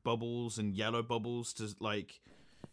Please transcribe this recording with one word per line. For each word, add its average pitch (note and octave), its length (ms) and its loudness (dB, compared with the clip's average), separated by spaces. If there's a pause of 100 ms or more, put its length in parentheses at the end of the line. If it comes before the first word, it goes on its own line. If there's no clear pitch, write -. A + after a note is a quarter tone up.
bubbles A#2 540 0
and G#2 180 2
yellow A2+ 280 2
bubbles A#2 500 0
to, G#2+ 160 -4 (100)
like, G#2 400 -2 (540)